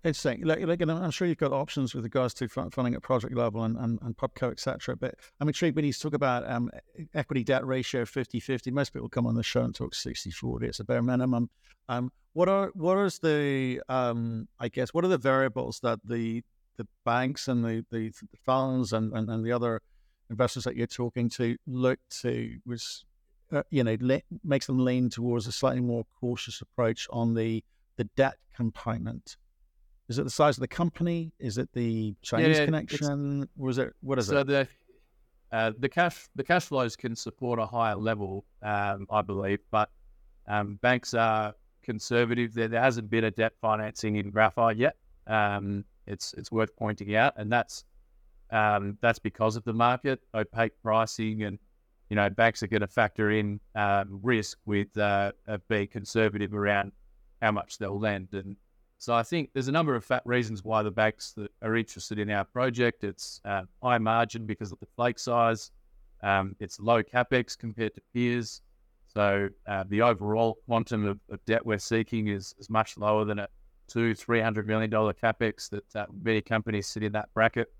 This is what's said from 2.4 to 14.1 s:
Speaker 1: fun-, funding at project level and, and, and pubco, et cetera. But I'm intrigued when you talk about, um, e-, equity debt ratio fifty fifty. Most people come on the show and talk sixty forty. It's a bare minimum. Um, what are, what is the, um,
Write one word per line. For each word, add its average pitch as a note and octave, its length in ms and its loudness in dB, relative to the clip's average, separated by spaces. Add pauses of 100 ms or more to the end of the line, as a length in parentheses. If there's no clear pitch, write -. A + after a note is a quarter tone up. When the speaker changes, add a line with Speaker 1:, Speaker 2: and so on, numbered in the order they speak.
Speaker 1:
fun-, - 220 -6
funding B2 240 -2
at - 80 -6
project B2+ 340 -2
level A#2 280 0
and, A2+ 140 0
and, A#2 240 -2
and A#2 140 -8
pubco, - 360 -4
et - 100 -12
cetera. - 340 -6
But B2 200 -8 (260)
I'm D3 80 2
intrigued D#3 260 0
when D#3 80 2
you D3 80 2
talk D3+ 220 -4
about, B2+ 360 0
um, A#2+ 200 -2 (280)
e-, D#3 180 -12
equity C#3 280 0
debt B2+ 220 2
ratio C3 400 -2
fifty B2 340 -4
fifty. B2+ 320 -4
Most C#3 220 0
people A#2+ 160 -10
come A#2+ 160 0
on A#2 100 0
the A#2 80 0
show A#2+ 200 0
and A#2+ 120 -4
talk - 180 -8
sixty - 380 -8
forty. - 360 -6
It's - 120 -8
a G#2+ 60 -8
bare A#2+ 160 0
minimum. B2 480 2 (400)
Um, B2 220 -4 (220)
what F3 140 4
are, G3 280 2
what F#3 240 2
is G3 200 0
the, C#3 720 2
um, A#2 580 -2 (120)